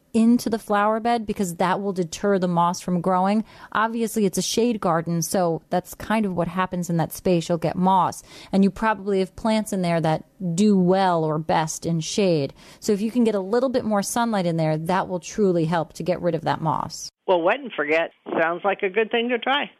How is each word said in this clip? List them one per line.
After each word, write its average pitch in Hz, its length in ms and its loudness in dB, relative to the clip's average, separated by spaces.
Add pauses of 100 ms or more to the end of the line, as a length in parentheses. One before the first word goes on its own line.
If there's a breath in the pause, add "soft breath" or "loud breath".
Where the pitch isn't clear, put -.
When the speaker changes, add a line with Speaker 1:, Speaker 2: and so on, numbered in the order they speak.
(140)
Speaker 1:
into 226 340 4
the 226 100 0
flower 208 400 0
bed 233 280 0
because 196 300 -4
that 185 260 0
will 202 100 -4
deter 185 460 0
the 180 100 0
moss 175 320 0
from 180 220 -2
growing. 190 420 2 (280 loud breath)
Obviously, 226 520 0
it's 185 140 0
a 185 40 -2
shade 233 380 0
garden, 170 400 0
so 170 480 0
that's - 260 -4
kind 220 300 -2
of 190 100 -4
what 175 140 -2
happens 180 400 -4
in 170 100 0
that 156 140 -2
space. 175 360 0
You'll 170 100 0
get 160 180 -2
moss, 180 460 2 (300 loud breath)
and 196 100 4
you 196 80 4
probably 202 480 -2
have 190 180 -4
plants 220 360 -2
in 190 100 -2
there 170 180 0
that 156 240 0 (300)
do 202 240 4
well 180 460 4
or 156 140 -2
best 160 460 -2
in 165 160 -2
shade. 160 540 0 (240 loud breath)
So - 140 -2
if 202 100 0
you 226 80 -2
can 240 140 2
get 220 100 2
a 202 60 0
little 233 280 0
bit 254 160 -2
more 214 180 0
sunlight 220 440 -2
in 170 100 0
there, 156 220 0
that 180 300 -2
will 180 120 -4
truly 175 460 0
help 160 280 -2
to - 80 -10
get 170 200 -2
rid 170 120 0
of 156 80 -4
that 143 200 -2
moss. - 480 -4 (160)
Speaker 2:
Well, 175 160 2
Wet 214 180 2
and 269 120 -12
Forget 156 400 -2 (260)
sounds 170 260 -2
like 196 180 -2
a 202 80 -2
good 220 200 -2
thing 233 200 -2
to 247 80 -2
try. 262 420 -2